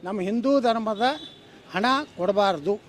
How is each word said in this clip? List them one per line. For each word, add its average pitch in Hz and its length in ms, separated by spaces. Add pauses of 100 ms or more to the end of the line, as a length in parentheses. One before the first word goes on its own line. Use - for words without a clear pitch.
ನಮ್ಮ 196 240
ಹಿಂದೂ 233 240 (160)
ಧರ್ಮದ 220 380 (680)
ಹಣ 190 120 (320)
ಕೊಡಬಾರ್ದು. 190 560 (160)